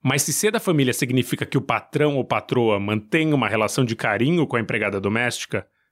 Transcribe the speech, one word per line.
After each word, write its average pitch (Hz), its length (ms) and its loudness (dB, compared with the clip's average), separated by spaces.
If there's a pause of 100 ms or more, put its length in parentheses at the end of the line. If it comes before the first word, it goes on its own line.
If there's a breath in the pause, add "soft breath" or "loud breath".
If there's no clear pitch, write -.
Mas 135 200 0
se 156 100 -2
ser 208 180 0
da 220 100 -2
família 139 320 2
significa - 540 -2
que - 100 -4
o 131 60 2
patrão 143 540 -2
ou 123 80 -2
patroa 110 560 0
mantém 110 520 0
uma 123 160 2
relação 110 360 0
de 113 120 -2
carinho 127 520 0
com 123 80 -4
a 117 40 2
empregada 104 400 -2
doméstica, 110 640 -4 (260)